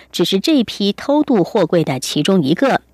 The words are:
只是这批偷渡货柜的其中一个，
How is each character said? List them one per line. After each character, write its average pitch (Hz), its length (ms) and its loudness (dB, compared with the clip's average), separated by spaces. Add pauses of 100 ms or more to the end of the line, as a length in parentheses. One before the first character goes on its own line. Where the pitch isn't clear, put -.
(120)
只 - 140 -2
是 190 140 0
这 285 240 2
批 202 280 -2
偷 294 320 0
渡 220 200 2
货 180 220 0
柜 165 200 2
的 131 160 -4
其 - 200 -4
中 185 220 2
一 131 100 0
个， 240 280 0 (120)